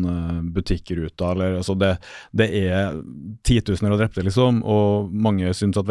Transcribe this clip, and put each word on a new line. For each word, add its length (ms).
eh, 300
butikker 500
ut 160
da, 140
eller, 240
altså, 180
det, 140
det 140
er 260
titusener 480
av 80
drepte, 240
liksom, 400
og 480
mange 400
synes 240
at 140